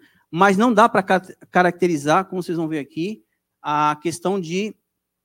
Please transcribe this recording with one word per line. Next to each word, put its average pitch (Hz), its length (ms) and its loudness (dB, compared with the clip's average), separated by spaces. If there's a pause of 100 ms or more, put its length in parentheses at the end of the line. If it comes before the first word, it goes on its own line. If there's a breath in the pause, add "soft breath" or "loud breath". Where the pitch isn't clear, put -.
(300 soft breath)
Mas 190 280 2
não 240 160 2
dá 220 160 6
pra 208 120 0
ca-, 190 200 0 (280)
caracterizar, 175 760 0
como 185 180 -8
vocês 170 140 -6
vão 165 100 -4
ver 156 120 -6
aqui, 175 440 -10 (380)
a 151 400 0
questão 185 400 -4
de 190 340 -6 (500)